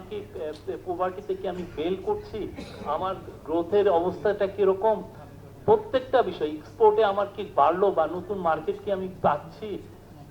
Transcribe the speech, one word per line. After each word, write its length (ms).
কি, 60
আহ, 600
পভার্টিতে 480
কি 140
আমি 140
ফেল 280
করছি, 480
আমার 280
গ্রোথের 440
অবস্থাটা 580
কিরকম, 560
প্রত্যেকটা 580
বিষয়, 260
এক্সপোর্টে 560
আমার 220
কি 180
বাড়লো 360
বা 160
নতুন 320
মার্কেট 460
কি 80
আমি 160
পাচ্ছি, 560